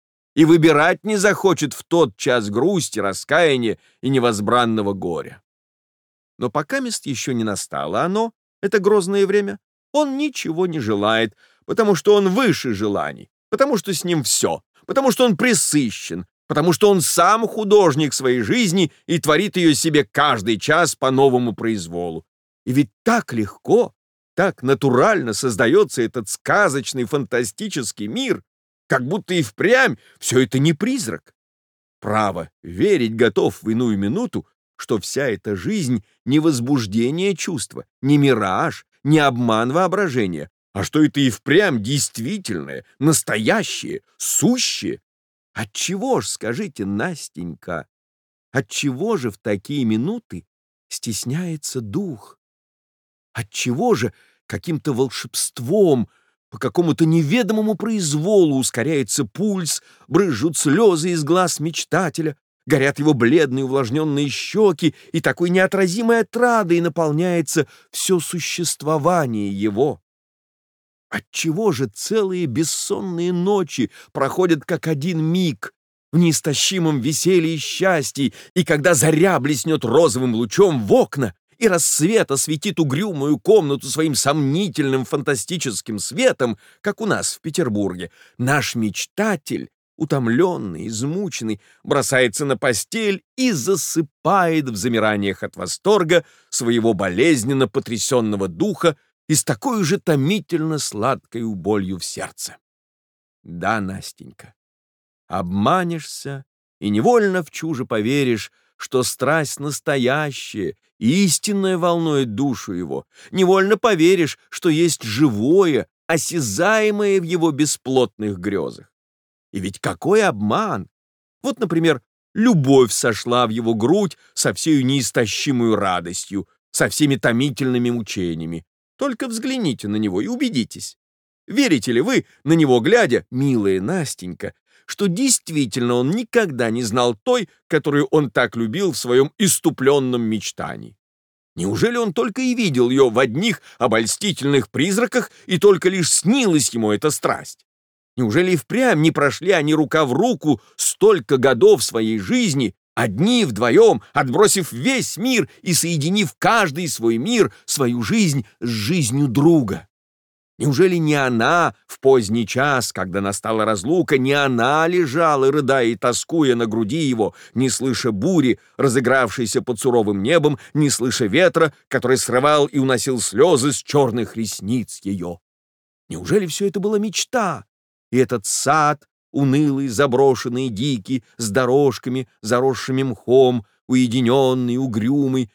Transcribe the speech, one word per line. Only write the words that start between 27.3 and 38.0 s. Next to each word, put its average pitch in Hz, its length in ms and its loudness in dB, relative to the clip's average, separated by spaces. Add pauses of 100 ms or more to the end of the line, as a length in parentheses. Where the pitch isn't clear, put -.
мир, 202 360 -4 (480)
как 127 160 0
будто 185 280 -4
и 165 80 0
впрямь 226 540 2 (220)
все 127 220 2
это 131 180 0
не 156 140 2
призрак. 208 600 -4 (680)
Право, 101 500 -2 (140)
верить 113 500 0
готов 117 480 0
в 110 80 -4
иную 113 260 0
минуту, 113 520 -4 (260)
что - 240 -4
вся 135 300 -4
эта 104 260 -4
жизнь — 127 500 -2 (200)
не 143 160 2
возбуждение 135 960 0
чувства, - 480 -8 (180)